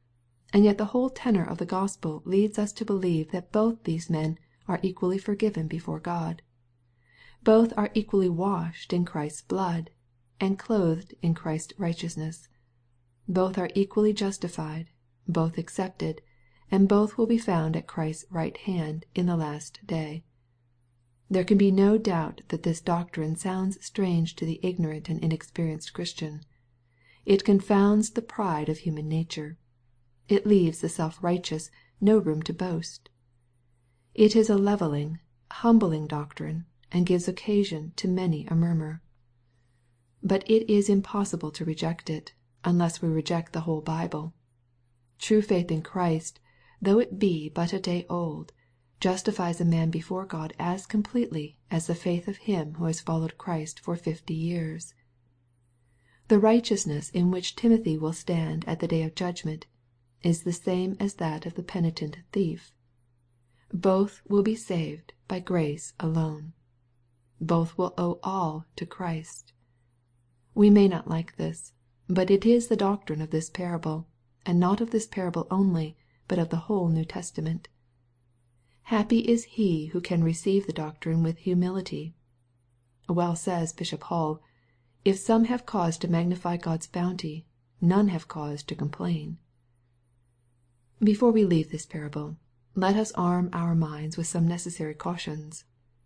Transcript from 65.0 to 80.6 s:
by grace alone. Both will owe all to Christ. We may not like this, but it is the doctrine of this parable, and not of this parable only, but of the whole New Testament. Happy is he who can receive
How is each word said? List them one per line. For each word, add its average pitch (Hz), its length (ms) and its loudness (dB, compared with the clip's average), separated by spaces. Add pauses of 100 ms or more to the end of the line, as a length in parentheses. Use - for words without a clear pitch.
by 185 120 -4
grace 165 600 -2
alone. 160 520 -2 (840)
Both 165 380 0
will 180 220 -2
owe 175 240 -2
all 170 420 -4 (120)
to 170 100 -8
Christ. 165 640 -10 (1000)
We 208 160 8
may 202 180 10
not 175 180 -2
like 165 300 -4
this, 165 380 -8 (340)
but 185 220 2
it 196 160 4
is 233 220 6
the 220 80 2
doctrine 196 440 -2
of 156 100 -8
this 156 200 -4
parable, 165 580 -6 (380)
and 175 120 4
not 185 220 4
of 233 100 -2
this 220 160 0
parable 170 440 -4
only, 175 480 0 (300)
but 185 100 0
of 165 100 0
the 165 80 -4
whole 175 320 -2
New 160 160 0
Testament. 165 640 -8 (1160)
Happy 220 340 2
is 233 260 2
he 170 420 0
who 175 140 -4
can 170 240 0
receive 196 420 0